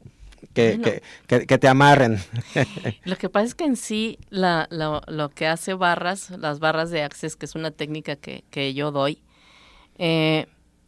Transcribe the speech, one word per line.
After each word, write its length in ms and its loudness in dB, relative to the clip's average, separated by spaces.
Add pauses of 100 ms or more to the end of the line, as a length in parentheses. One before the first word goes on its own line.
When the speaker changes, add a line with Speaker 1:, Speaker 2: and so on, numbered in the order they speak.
(540)
Speaker 1:
que, 240 4
Speaker 2:
Bueno. 60 -4
Speaker 1:
que, 200 -2 (240)
que, 180 4
que 120 4
te 100 6
amarren. 500 8 (460)
<laughs> 420 -6
Speaker 2:
Lo 120 -6
que 120 -6
pasa 160 0
es 100 -8
que 100 -6
en 100 0
sí, 420 -6 (120)
la, 420 0
lo, 360 -4
lo 220 -6
que 180 -4
hace 280 -2
barras, 560 -2
las 280 -6
barras 300 0
de 140 -2
Access, 320 -8
que 100 -14
es 100 -12
una 160 -6
técnica 440 -8
que, 340 -16
que 240 -4
yo 180 -4
doy, 300 -2 (800)
eh, 480 2 (400)